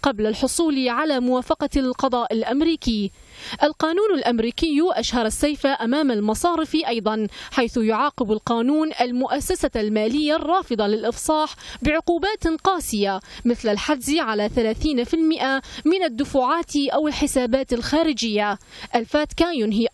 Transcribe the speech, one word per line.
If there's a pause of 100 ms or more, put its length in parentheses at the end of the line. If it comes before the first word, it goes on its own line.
قبل
الحصول
على
موافقة
القضاء
الأمريكي. (520)
القانون
الأمريكي (140)
أشهر
السيف
أمام
المصارف (120)
أيضا، (260)
حيث
يعاقب
القانون (100)
المؤسسة
المالية
الرافضة
للإفصاح (280)
بعقوبات
قاسية، (240)
مثل
الحجز
على
ثلاثين
في
المئة (220)
من
الدفعات (220)
أو
الحسابات
الخارجية. (360)
الفاتكا
ينهي